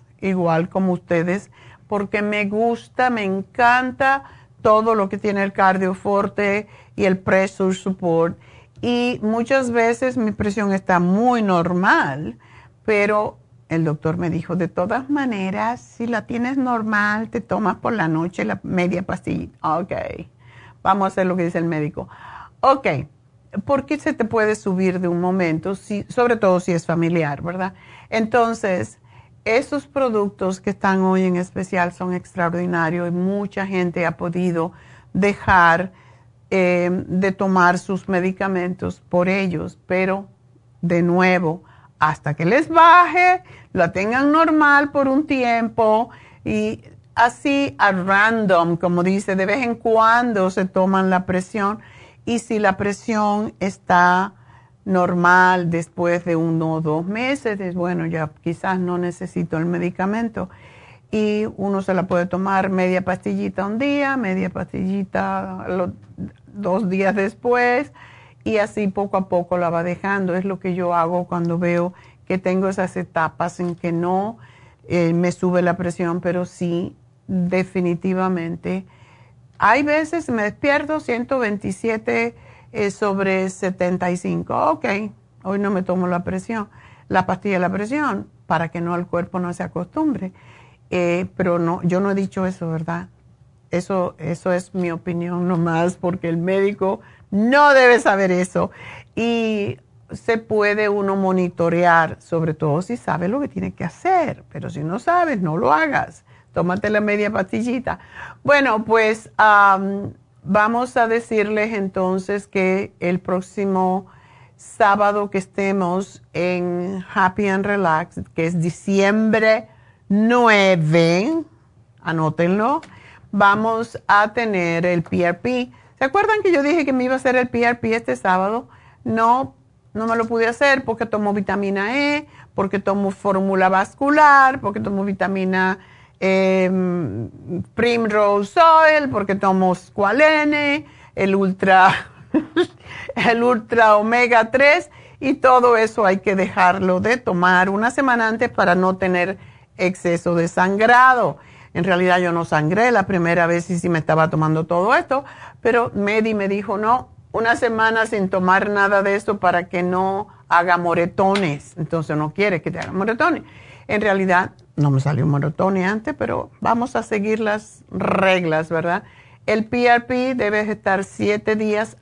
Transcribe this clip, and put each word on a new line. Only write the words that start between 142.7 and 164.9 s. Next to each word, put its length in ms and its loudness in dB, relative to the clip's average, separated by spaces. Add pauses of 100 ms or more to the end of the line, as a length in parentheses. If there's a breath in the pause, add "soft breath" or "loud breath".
el 280 2
Ultra 540 4
Omega 520 4
tres, 400 4 (300 loud breath)
y 160 0
todo 420 6
eso 260 0
hay 140 4
que 180 -2
dejarlo 640 2
de 180 0
tomar 520 2
una 220 0
semana 360 0
antes 220 -2
para 240 2
no 240 2
tener 400 -2 (400 loud breath)
exceso 580 -2
de 140 0
sangrado. 880 4 (360 loud breath)
En 120 -2
realidad 340 2
yo 140 0
no 100 -2
sangré 480 2
la 160 2
primera 400 0
vez 220 -2
y 100 -2
sí 80 -4
me 120 0
estaba 300 2
tomando 360 0
todo 280 0
esto, 300 0 (380 loud breath)
pero 320 2
Medi 400 0
me 160 -2
dijo, 280 -4
"No, 300 0 (240)
una 240 0
semana 500 0
sin 220 -2
tomar 420 2
nada 340 2
de 120 0
esto 240 -4
para 300 0
que 120 -4
no 460 -2 (220 loud breath)
haga 280 2
moretones." 1000 -2
Entonces 400 -4
no 160 -4
quiere 280 -2
que 100 -6
te 80 -10
haga 120 -8
moretones. 520 -2 (440 loud breath)
En 140 -2
realidad 500 2 (240)
no 160 2